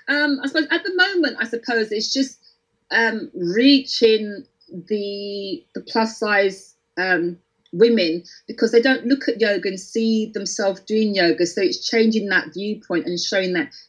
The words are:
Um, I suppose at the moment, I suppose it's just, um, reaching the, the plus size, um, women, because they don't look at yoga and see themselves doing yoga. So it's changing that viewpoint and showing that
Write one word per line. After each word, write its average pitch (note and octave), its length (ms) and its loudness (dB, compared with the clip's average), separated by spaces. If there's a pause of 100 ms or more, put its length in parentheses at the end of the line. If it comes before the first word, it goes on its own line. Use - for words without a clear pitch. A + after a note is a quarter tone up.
Um, C#4+ 340 2
I C#4 40 -2
suppose D4+ 220 0
at E4+ 140 0
the F#4 120 -4
moment, F4+ 440 2
I A3+ 60 -4
suppose A3+ 480 -2
it's A3 180 -4
just, C4+ 280 -2 (520)
um, A3 420 0
reaching G#3+ 1080 2 (240)
the, G3+ 960 -8 (100)
the - 80 -10
plus A3+ 380 -4
size, G3+ 560 -2 (220)
um, F3 400 0 (340)
women, F3+ 520 2 (240)
because A3 240 -2
they A#3 100 6
don't B3+ 240 2
look C4+ 220 0
at A3+ 120 -2
yoga G3+ 300 0
and F#3 100 -6
see A3 540 -2
themselves G3+ 480 -4
doing G#3+ 320 0
yoga. F3 320 2
So G3+ 160 -4
it's - 260 -2
changing A3 420 2
that F3+ 220 0
viewpoint G3 540 -6
and F3 140 -4
showing F#3+ 340 -2
that D#3+ 180 -2 (180)